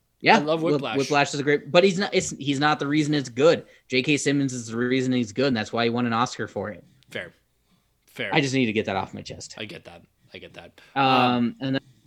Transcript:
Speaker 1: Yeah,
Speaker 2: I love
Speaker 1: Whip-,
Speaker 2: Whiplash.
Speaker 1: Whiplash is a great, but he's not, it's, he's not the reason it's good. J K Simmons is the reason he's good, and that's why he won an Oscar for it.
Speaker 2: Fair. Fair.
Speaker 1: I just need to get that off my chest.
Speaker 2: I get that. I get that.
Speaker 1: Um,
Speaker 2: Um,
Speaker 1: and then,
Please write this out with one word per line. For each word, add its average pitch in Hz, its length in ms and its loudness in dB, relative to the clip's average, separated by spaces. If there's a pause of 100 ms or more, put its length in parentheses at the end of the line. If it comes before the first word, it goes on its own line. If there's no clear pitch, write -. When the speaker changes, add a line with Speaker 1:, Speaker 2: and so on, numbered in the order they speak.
(220)
Speaker 1:
Yeah, 180 160 6
Speaker 2:
I - 20 2
love 156 240 0
Speaker 1:
Whip-, 151 120 2
Speaker 2:
Whiplash. 131 220 -4
Speaker 1:
Whiplash 143 360 2
is 143 80 -4
a - 20 -2
great, 147 260 0
but 175 140 6
he's 190 160 4
not, 202 140 -4
it's, 180 240 0
he's 139 240 -2
not 151 180 2
the 143 80 -4
reason 151 260 0
it's 139 140 0
good. 135 380 2 (240)
J 131 140 2
K 147 120 2
Simmons 139 380 0
is 117 140 -8
the 113 100 -8
reason 127 340 0
he's 123 220 -2
good, 131 140 0
and 127 100 0
that's 107 160 -6
why 117 100 0
he 117 60 2
won 120 160 0
an 117 80 0
Oscar 117 340 -2
for 101 220 -8
it. - 160 -16 (260)
Speaker 2:
Fair. 90 220 -12 (720)
Fair. 117 280 -8
Speaker 1:
I 160 60 2
just 135 140 0
need 131 140 2
to 110 60 -2
get 104 120 0
that 98 100 -4
off 95 180 -6
my 101 80 -12
chest. - 360 -16
Speaker 2:
I 110 80 -10
get 90 180 -16
that. 87 200 -20 (300)
I 95 40 -16
get 92 160 -20
that. - 260 -20 (160)
Speaker 1:
Um, 135 100 2
Speaker 2:
Um, 123 540 2
Speaker 1:
and 135 160 -4
then, 135 60 -4 (260)